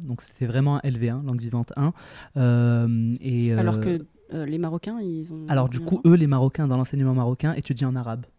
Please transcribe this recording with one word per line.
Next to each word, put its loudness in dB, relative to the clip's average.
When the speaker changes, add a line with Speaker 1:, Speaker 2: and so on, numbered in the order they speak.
Speaker 1:
donc -8
c'était -6
vraiment 2
un -4
L -2
V 0
un, -4
langue -4
vivante -4
un. 0
Euh, 4
et, 0
euh, 2
Speaker 2:
Alors 2
que, -2
euh, -6
les -4
Marocains, -4
ils -8
ont -12
Speaker 1:
Alors 2
du -6
Speaker 2:
combien -6
Speaker 1:
coup, 2
Speaker 2:
de -6
temps ? 6
Speaker 1:
eux, 10
les 4
Marocains 2
dans 0
l'enseignement 0
marocain 0
étudient -4
en -2
arabe. -8